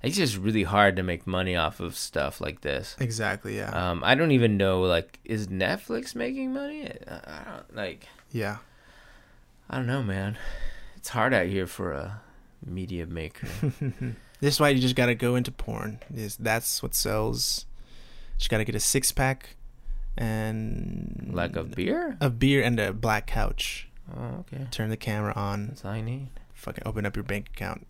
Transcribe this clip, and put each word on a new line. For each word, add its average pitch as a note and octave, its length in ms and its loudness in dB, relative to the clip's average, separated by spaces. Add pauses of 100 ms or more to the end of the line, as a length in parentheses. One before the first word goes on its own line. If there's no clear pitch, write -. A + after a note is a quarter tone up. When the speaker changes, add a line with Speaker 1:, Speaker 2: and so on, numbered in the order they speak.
Speaker 1:
it's F#3 140 0
just C3 180 4
really G#2 280 4
hard G2 340 6
to F#2 60 0
make F2 240 -2
money F#2 280 0
off D#2 240 2
of F2 160 -6
stuff - 460 -2
like D2+ 200 -6
this. - 380 -4
Speaker 2:
Exactly, G#2+ 560 -2
yeah. G2 160 -4
Speaker 1:
Um, F2 320 0
I A#2+ 120 8
don't D#3 160 6
even A#2 260 8
know, F#2+ 240 6
like, F2 420 2
is G#2+ 240 -2
Netflix F#3 680 -2
making C4 380 -4
money? C#4+ 380 -6 (160)
I, - 60 -12
I - 320 -12
don't, - 300 -14
like, F#2+ 320 -6 (240)
Speaker 2:
Yeah. G#2+ 260 -2 (1120)
Speaker 1:
I B2+ 80 -2
don't B2+ 100 0
know, C3 160 2
man. G2 340 -2 (600)
It's - 120 -10
hard B2 240 4
out F#2 120 6
here F#2 220 0
for F2+ 260 -4
a F2+ 280 -6 (440)
media F2+ 400 -6
maker. E2 420 -8 (140)
Speaker 2:
<laughs> B2+ 540 -2 (260)
This C#3+ 140 4
is - 40 0
why D3 100 8
you C3 120 6
just B2+ 140 4
gotta B2 200 6
go B2 200 2
into B2 160 0
porn. A2 480 -6 (140)
Is, G#2+ 220 -6
that's A2+ 480 0
what - 120 -4
sells. A2 680 0 (720)
Just - 100 2
gotta A2 160 4
get G2+ 100 -2
a G#2+ 40 2
six-pack - 760 2 (640)
and A2 1120 -2
Speaker 1:
Like E2+ 240 -2
a E2 80 -2
beer? C4+ 560 -2
Speaker 2:
a D3 120 4
beer C3+ 320 4
and A#2 160 2
a G2 120 2
black G#2+ 360 0
couch. - 600 0 (300)
Speaker 1:
Oh, B2 220 -8 (120)
okay. C3+ 200 -8
Speaker 2:
Turn A2 180 -2
the A2 80 0
camera G#2 380 -2
on. G2+ 320 -2
Speaker 1:
That's - 180 -10
all G2+ 100 -4
you A2 60 -4
need. B2+ 260 -6 (260)
Speaker 2:
Fucking - 340 -10
open G#2+ 180 -2
up G2 100 -2
your G2+ 80 -2
bank G2+ 300 -4
account. F2+ 360 -6